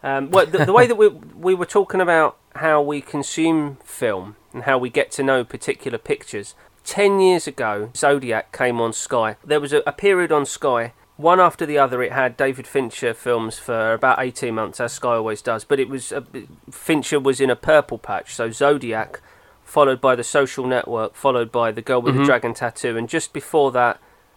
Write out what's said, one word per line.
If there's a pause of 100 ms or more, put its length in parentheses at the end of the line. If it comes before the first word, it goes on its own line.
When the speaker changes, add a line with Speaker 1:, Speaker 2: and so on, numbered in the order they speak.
Speaker 1:
Um,
well,
the,
the
way
that
we,
we
were
talking
about (200)
how
we
consume
film (160)
and
how
we
get
to
know
particular
pictures. (300)
Ten
years
ago,
Zodiac
came
on
Sky.
There
was
a,
a
period
on
Sky, (240)
one
after
the
other.
It
had
David
Fincher
films
for
about
eighteen
months,
as
Sky
always
does.
But
it
was,
uh, (480)
Fincher
was
in
a
purple
patch.
So
Zodiac, (440)
followed
by
The
Social
Network,
followed
by
The
Girl
with
Speaker 2:
Mm-hmm.
Speaker 1:
the
Dragon
Tattoo,
and
just
before
that, (380)